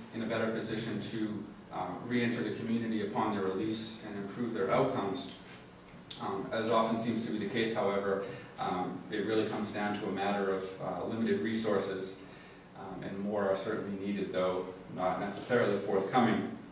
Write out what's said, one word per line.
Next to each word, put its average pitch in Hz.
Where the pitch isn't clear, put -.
in 113
a 113
better 113
position 107
to, 107
uh, 90
re-enter 120
the 104
community 110
upon 110
their 98
release 107
and 101
improve 104
their 95
outcomes. -
Um, 98
as 110
often 113
seems 113
to 107
be 104
the 101
case, 113
however, 98
um, 92
it 101
really 110
comes 107
down 104
to -
a 95
matter 98
of, 95
uh, -
limited 110
resources, 98
um, -
and 95
more 101
are 98
certainly 98
needed, 98
though 92
not -
necessarily 101
forthcoming. 101